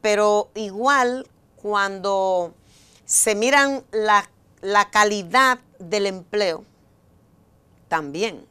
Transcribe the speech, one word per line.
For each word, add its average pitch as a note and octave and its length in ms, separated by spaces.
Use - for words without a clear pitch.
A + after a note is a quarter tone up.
Pero G#3 540
igual, B3 720
cuando G3 960
se - 280
miran C4+ 580
la, G#3+ 360
la G3+ 300
calidad G#3+ 680
del G3+ 280
empleo, F#3+ 580
también. D#3+ 640